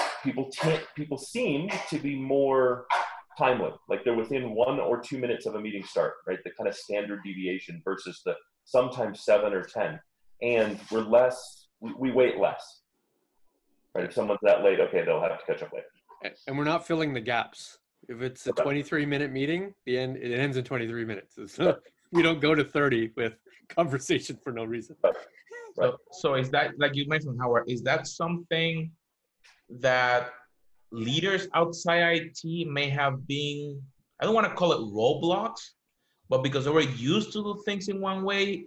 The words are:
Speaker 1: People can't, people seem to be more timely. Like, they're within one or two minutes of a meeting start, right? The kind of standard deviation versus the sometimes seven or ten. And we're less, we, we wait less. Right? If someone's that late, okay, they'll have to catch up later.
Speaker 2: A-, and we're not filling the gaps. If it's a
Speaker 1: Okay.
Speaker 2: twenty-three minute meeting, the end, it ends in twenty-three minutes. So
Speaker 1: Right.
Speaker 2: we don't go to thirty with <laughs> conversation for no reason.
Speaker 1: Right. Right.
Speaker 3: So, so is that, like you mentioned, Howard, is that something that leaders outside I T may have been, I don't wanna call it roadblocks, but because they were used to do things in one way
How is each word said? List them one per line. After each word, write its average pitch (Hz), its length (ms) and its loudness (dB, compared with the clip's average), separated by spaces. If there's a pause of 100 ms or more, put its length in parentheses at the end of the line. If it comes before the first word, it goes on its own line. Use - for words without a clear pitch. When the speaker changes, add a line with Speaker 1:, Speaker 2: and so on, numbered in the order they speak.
(220)
Speaker 1:
People 131 320 -4
can't, 156 300 0 (120)
people 147 200 -6
seem 190 540 -4 (180)
to 156 100 -4
be 139 180 -4
more 135 720 2 (520)
timely. 123 320 2 (180)
Like, 98 160 -2
they're 120 120 2
within 123 380 -2
one 127 260 2
or 117 200 0
two 139 180 -8
minutes 117 280 -2
of 107 80 -6
a 104 60 -4
meeting 101 240 -8
start, - 300 -2 (120)
right? 92 180 -4
The 87 140 -12
kind 107 100 -2
of 101 60 -4
standard 101 500 -6
deviation 92 600 -6
versus 95 400 -8
the 87 100 -2 (300)
sometimes 127 600 0
seven 104 300 4
or 90 80 -2
ten. 82 360 -6 (440)
And 110 360 2 (120)
we're 110 120 0
less, 123 680 2 (120)
we, 117 180 -10
we 131 140 0
wait 123 260 6
less. - 420 -2 (1120)
Right? - 100 -4
If - 100 -8
someone's 101 280 0
that 101 220 6
late, 95 160 6
okay, 85 240 2
they'll 80 160 2
have - 180 -2
to - 80 -16
catch - 160 -2
up 78 100 -10
later. - 140 -12 (380)
Speaker 2:
A-, - 60 -8 (160)
and 139 100 -4
we're 143 80 0
not 165 220 0
filling 160 260 0
the 123 80 -4
gaps. - 580 -4 (300)
If 117 120 -10
it's 127 260 -6
a - 40 -2
Speaker 1:
Okay. - 140 0
Speaker 2:
twenty-three 147 420 0
minute 143 240 -2
meeting, 160 440 -2 (120)
the 123 120 0
end, 131 180 -4
it 120 200 -4
ends 135 200 0
in 127 80 -2
twenty-three 117 400 -4
minutes. 107 420 -10
So 160 200 0
Speaker 1:
Right. - 100 4 (340)
Speaker 2:
we 170 120 6
don't 160 180 4
go 151 140 6
to 143 100 4
thirty 127 520 2
with 113 180 -2 (200)
<laughs> - 140 -20
conversation 151 760 0
for 131 100 -6
no 113 120 -6
reason. 113 400 -8
Speaker 1:
Right. - 100 6 (640)
Right. 127 140 4
Speaker 3:
So, - 60 -8 (120)
so 147 240 0
is 131 160 0
that, 147 280 2
like 143 180 2
you 143 120 -2
mentioned, 151 320 -2
Howard, 120 300 2
is 120 140 -4
that 156 240 0
something 165 840 -2 (880)
that 123 500 4 (600)
leaders 160 640 0
outside 170 480 2
I 165 320 2
T 165 300 -4
may 143 260 -2
have 139 360 0
been, 147 540 -4 (400)
I - 40 -2
don't 214 100 4
wanna 208 200 2
call 175 180 4
it 127 60 2
roadblocks, 139 840 0 (680)
but 131 140 2
because 135 220 0
they 143 60 0
were 156 120 6
used 135 500 0
to 214 100 -4
do 208 220 -6
things 202 240 -4
in 190 120 -2
one 190 240 -2
way 196 420 0